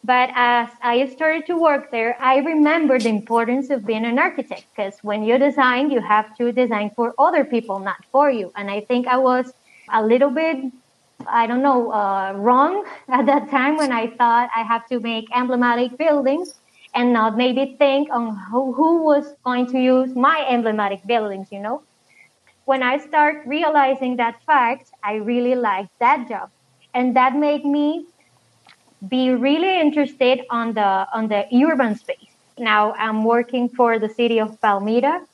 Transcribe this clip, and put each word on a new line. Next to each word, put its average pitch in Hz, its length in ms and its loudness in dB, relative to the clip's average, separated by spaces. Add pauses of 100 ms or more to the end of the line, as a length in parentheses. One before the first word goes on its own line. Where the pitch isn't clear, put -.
But 247 300 2
as 240 340 2 (140)
I 247 260 2
started 311 380 -2
to 349 100 -2
work 311 340 2
there, 233 300 -2
I 262 180 4
remember 302 600 2
the 226 100 0
importance 233 600 -2
of 240 160 -4
being 220 180 -4
an 233 140 -2
architect, 339 460 -4 (120)
'cause 202 260 -8
when 208 220 -6
you 233 140 2
design, 269 520 2
you 247 100 0
have 214 380 -2
to 240 140 -2
design 214 440 -2
for 233 220 -4
other 311 260 2
people, 226 340 -4
not 190 220 -10 (120)
for 285 180 4
you. 208 260 -6
And 202 140 -8
I 208 100 -6
think 247 260 -2
I 254 100 2
was 254 360 0 (400)
a 220 100 2
little 247 280 4
bit, 320 280 -2 (680)
I 233 200 0
don't 247 160 -2
know, 247 280 2
uh, 196 460 -2
wrong 269 480 2 (120)
<laughs> - 120 -20
at 254 180 2
that 277 240 0
time 277 260 0
when 285 160 0
I 233 160 -2
thought 240 460 0
I 226 80 -2
have 226 260 -4
to 247 120 -4
make 226 340 -6
emblematic 247 640 0
buildings 294 580 0 (400)
and 247 180 2
not 220 240 2
maybe 254 420 0
think 285 340 2
on 233 240 -4 (140)
who, 254 220 -2
who 320 300 2
was 294 320 2 (100)
going 247 280 -2
to 262 60 0
use 254 360 2
my 285 340 2
emblematic 214 580 -2
buildings, 202 440 -2
you 202 80 -14
know? 233 240 -8 (840)
When 262 160 0
I 254 160 0
start 302 480 0
realizing 269 720 0
that 233 280 -4
fact, 262 460 0 (120)
I 208 140 -6
really 240 380 0
liked 202 440 -2
that 247 300 2
job. 185 220 -10 (440)
And 247 220 2
that 254 180 4
made 294 300 0
me 294 420 -2 (1000)
be 254 220 0
really 311 500 0
interested 269 720 0
on 233 220 -4
the, 196 400 0
on 220 160 -4
the 208 160 -2 (200)
urban 262 320 0
space. - 340 -14 (280)
Now 214 360 2
I'm 220 300 -4
working 240 440 0
for 233 300 0
the 214 100 -2
city 233 320 0
of 214 200 -6
Palmira 226 600 0 (140)